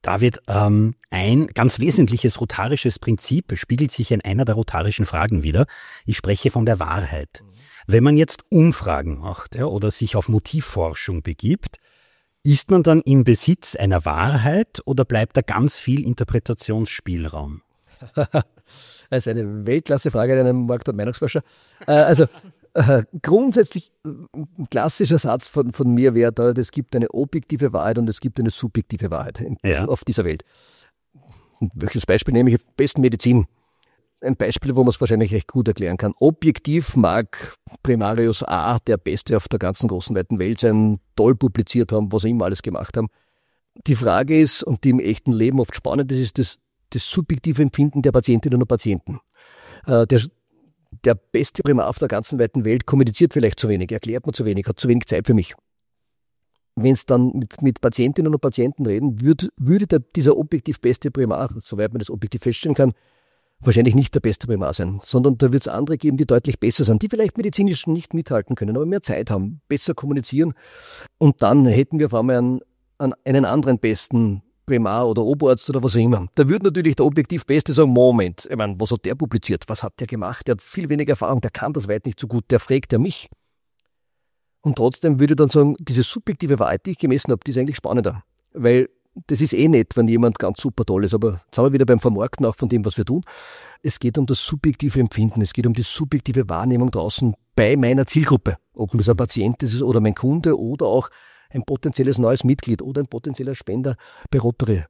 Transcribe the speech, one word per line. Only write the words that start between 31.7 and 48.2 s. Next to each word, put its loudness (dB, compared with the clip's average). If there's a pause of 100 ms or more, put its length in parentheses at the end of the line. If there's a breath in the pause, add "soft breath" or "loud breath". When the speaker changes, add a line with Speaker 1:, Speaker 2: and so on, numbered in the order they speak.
Speaker 2:
Beispiel -4
nehme 4
ich? 2
Am -4 (100)
besten 0
Medizin. 2 (720)
Ein -2
Beispiel, -4
wo 4
man's 2
wahrscheinlich 0
recht -2
gut -2
erklären -2
kann. -2
Objektiv 0
mag 0 (300)
Primarius 0
A -2
der 0
Beste -4
auf -2
der -4
ganzen -4
großen, -4
weiten -4
Welt -2
sein, 2 (160)
toll 4
publiziert 0
haben, -2
was -2
sie 0
immer -2
alles -6
gemacht -8
haben. -4 (800)
Die 4
Frage 2
ist, 2
und -4
die 4
im 4
echten -2
Leben 2
oft -4
spannend -4
ist, -2
ist -4
das, -4 (320)
das -6
subjektive -2
Empfinden 2
der 2
Patientinnen 2